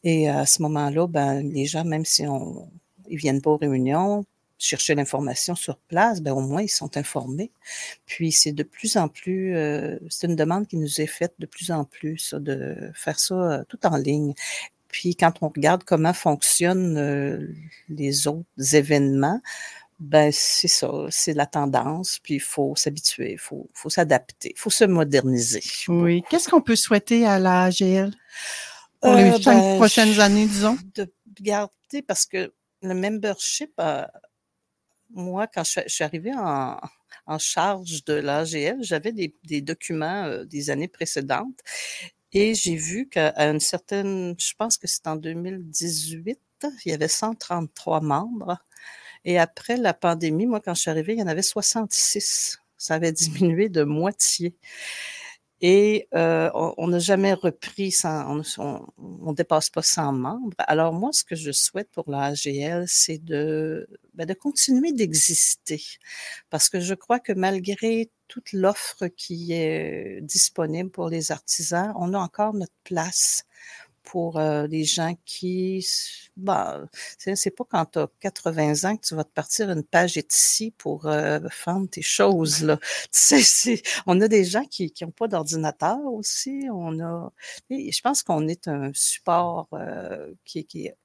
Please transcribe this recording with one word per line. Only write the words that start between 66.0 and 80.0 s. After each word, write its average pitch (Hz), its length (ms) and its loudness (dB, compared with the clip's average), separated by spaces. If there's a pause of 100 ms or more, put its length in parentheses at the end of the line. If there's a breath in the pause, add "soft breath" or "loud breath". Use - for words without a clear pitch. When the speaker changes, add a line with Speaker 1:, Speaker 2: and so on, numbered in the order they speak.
Speaker 1:
Parce - 180 2
que 190 120 0
je 185 160 -2
crois 240 240 -2
que 220 140 -4
malgré 196 760 -2 (180)
toute - 260 -16
l'offre 196 540 -2
qui 170 460 -8
est 156 680 -4
disponible 160 680 -2
pour 175 200 -8
les 165 220 -6
artisans, 175 640 -4
on 180 200 -4
a - 20 -2
encore 208 380 -4
notre 185 180 -8 (100)
place - 600 -2 (580 soft breath)
pour, 170 360 -4
euh, 151 260 0
les 156 180 -2
gens 165 320 -2 (100)
qui, 185 600 -4 (500)
bah, 98 460 -2 (100)
tu - 80 -18 (200 loud breath)
sais, 190 160 -4
c'est 190 160 -2
pas - 180 -10
quand 165 160 0
t'as 156 220 -2 (120)
quatre-vingts 160 720 -2
ans 214 80 -2
que - 80 -16
tu 165 100 -4
vas 156 80 -4
te - 80 -10
partir 196 380 -4
une 156 140 -2
page 175 340 2